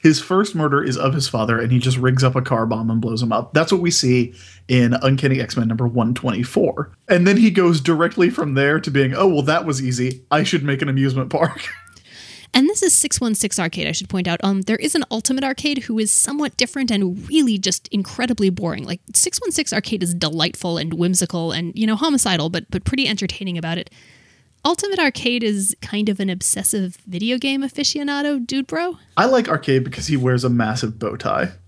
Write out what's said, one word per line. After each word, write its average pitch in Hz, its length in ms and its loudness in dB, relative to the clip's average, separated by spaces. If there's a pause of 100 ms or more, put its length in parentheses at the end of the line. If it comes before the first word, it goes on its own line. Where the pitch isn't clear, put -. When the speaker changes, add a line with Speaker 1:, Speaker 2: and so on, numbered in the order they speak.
Speaker 1:
His 156 160 6
first 196 360 0
murder 147 280 2
is 131 140 -2
of 135 160 0
his 143 160 -2
father, 113 320 0
and 117 100 0
he 127 80 4
just 127 200 0
rigs 127 260 4
up 127 100 4
a 131 80 0
car 113 220 0
bomb 113 260 0
and 113 120 0
blows 113 200 -2
him 113 100 0
up. 107 200 -2
That's 165 180 2
what 185 120 2
we 170 80 2
see 123 420 2 (340)
in 123 280 4
Uncanny 135 480 2
X-Men 113 260 -2
number 113 180 0
one 117 280 0
twenty-four. 123 760 -2 (160)
And 180 220 4
then 202 80 6
he 226 140 8
goes 170 320 4
directly 170 480 2
from 147 240 -2
there 143 260 4
to 151 100 -6
being, 135 240 2
"Oh, 196 140 4
well, 151 140 2
that 160 240 0
was 135 180 -2
easy. 127 460 -2
I 151 120 4
should 151 220 0
make 139 160 0
an 147 80 -2
amusement 135 400 0
park." - 460 -2
<laughs> - 0 - (800)
Speaker 2:
And 262 160 6
this 415 140 0
is 370 100 4
six - 280 0
one 226 160 0
six - 240 -2
Arcade, 165 260 -4
I 160 60 -2
should 185 160 -6
point 180 180 -2
out. 175 160 -2
Um, 196 200 0
there 214 120 0
is - 220 -2
an - 120 -6
Ultimate 262 360 -2
Arcade 269 400 -2
who 220 160 -2
is 214 100 0
somewhat - 460 -2
different 247 340 -2
and 196 380 -2
really 254 300 2
just - 340 -4
incredibly 214 580 0
boring. 180 340 -6
Like, - 160 -8 (140)
six - 260 0
one 453 120 -4
six - 200 -4
Arcade 208 300 -4
is 175 120 0
delightful 165 640 -2
and 165 180 -4
whimsical 175 580 -2
and, 170 240 -4
you 220 100 0
know, 220 80 2
homicidal, 208 560 0
but, 170 180 -6
but 185 140 -4
pretty 269 240 0
entertaining 190 500 -4
about 165 220 -4
it. - 100 -10 (760)
Ultimate 381 340 0
Arcade 247 460 0
is 202 360 -2
kind 208 280 -2
of 196 100 -2
an 190 100 -2
obsessive 185 800 -2
video 214 320 -2
game 269 240 -2
aficionado 285 840 -2
dude 269 220 -4
bro. 339 320 -4 (180)
Speaker 1:
I 202 100 4
like 254 220 4
Arcade 139 360 2
because - 240 -8
he 147 80 2
wears 127 260 2
a 127 80 2
massive 113 480 0
bow 110 180 -4
tie. - 360 -2 (160)